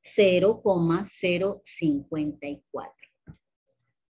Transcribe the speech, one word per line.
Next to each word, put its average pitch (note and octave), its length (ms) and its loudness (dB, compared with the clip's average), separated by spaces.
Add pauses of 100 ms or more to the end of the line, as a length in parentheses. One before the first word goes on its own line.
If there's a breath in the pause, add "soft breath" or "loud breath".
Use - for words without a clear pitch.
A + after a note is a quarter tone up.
cero G3 640 2
coma F3 420 2
cero F#3+ 600 -4
cincuenta D3+ 800 -6
y C#3+ 220 -12
cuatro. - 400 -16 (1080)